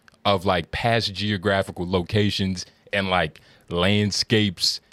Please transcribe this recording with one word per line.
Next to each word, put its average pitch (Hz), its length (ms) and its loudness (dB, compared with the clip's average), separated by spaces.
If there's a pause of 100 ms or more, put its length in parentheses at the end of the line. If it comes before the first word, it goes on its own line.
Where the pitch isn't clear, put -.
(240)
of, 98 200 2
like, 90 260 0
past 113 440 0
geographical 98 760 -2
locations 95 760 0 (260)
and, 98 160 0
like, 87 320 0 (280)
landscapes 101 1120 0 (120)